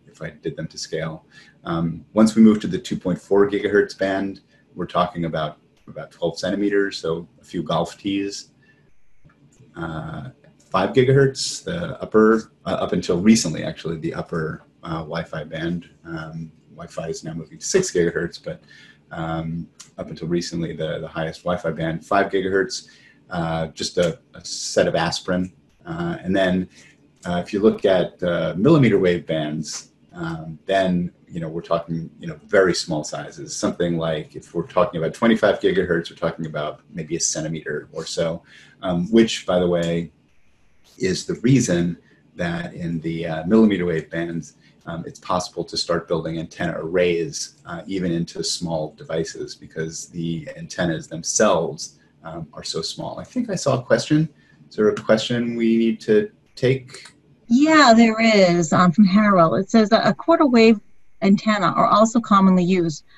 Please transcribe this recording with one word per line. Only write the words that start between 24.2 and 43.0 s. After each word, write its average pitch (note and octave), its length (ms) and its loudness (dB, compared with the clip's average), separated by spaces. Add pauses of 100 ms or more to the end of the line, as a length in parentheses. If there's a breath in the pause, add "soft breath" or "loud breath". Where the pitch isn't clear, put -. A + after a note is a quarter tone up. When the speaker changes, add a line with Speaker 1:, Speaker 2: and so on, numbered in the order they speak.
Speaker 1:
a - 100 -20
set - 420 -2
of F2 80 -2
aspirin. F2+ 580 -2 (340)
Uh, E2+ 360 -6
and F#2 140 -2
then, F#2 320 2 (560 soft breath)
uh, F2 120 -4
if E2+ 160 -6
you G#2 80 0
look A2 260 4
at, F#2 360 2
uh, E2+ 360 0
millimeter A#2+ 400 6
wave F2 280 2
bands, D#2 640 -6 (200)
um, E2 540 -10
then, F2+ 440 2 (180)
you F2 120 -10
know, D#2+ 80 -6
we're D#2+ 140 -8
talking, E2 480 -4 (100)
you F2 60 -12
know, D#2 180 -10
very F#2+ 300 4
small D#2 300 -4
sizes, - 520 -12
something F2 400 -2
like, D#2 400 -6
if - 180 -18
we're E2+ 120 -6
talking F2 340 0
about D#2+ 140 -4
twenty-five A2 460 2
gigahertz, F2 500 0
we're - 60 -20
talking E2 280 -6
about D2+ 360 -8 (100)
maybe E2 260 -8
a D#2+ 40 -4
centimeter D#2 720 -6
or D#2+ 120 -10
so, E2 380 -4 (400 soft breath)
um, F2+ 280 -2
which, A2+ 360 4
by F2+ 120 2
the F2+ 80 2
way, E2+ 460 -2 (880)
is F#2 260 -2
the F2 120 -4
reason F2+ 600 2 (380 soft breath)
that E2+ 400 -6
in E2+ 260 -6